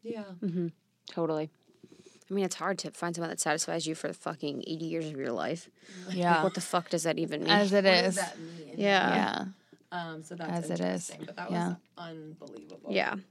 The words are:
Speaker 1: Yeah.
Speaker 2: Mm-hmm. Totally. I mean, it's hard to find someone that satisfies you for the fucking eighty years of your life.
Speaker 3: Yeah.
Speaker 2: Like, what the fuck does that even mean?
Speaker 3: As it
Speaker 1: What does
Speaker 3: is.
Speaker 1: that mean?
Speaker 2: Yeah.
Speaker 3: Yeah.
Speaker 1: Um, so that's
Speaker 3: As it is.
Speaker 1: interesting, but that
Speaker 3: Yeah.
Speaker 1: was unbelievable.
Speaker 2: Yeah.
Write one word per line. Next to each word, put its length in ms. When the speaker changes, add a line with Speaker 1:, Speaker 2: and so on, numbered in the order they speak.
Speaker 1:
Yeah. 200
Speaker 2:
Mm-hmm. 240
Totally. 420
I 40
mean, 100
it's 120
hard 240
to 120
find 240
someone 140
that 100
satisfies 480
you 80
for 120
the 60
fucking 540
eighty 180
years 200
of 100
your 160
life. 380
Speaker 3:
Yeah. 240
Speaker 2:
Like, 80
what 120
the 60
fuck 280
does 140
that 160
even 220
mean? 100
Speaker 3:
As 200
it 140
Speaker 1:
What 60
does 180
Speaker 3:
is. 60
Speaker 1:
that 240
mean? 380
Speaker 2:
Yeah. 380
Speaker 3:
Yeah. 300
Speaker 1:
Um, 320
so 120
that's 160
Speaker 3:
As 200
it 80
is. 20
Speaker 1:
interesting, 160
but 100
that 140
Speaker 3:
Yeah. 180
Speaker 1:
was 80
unbelievable. 920
Speaker 2:
Yeah. 240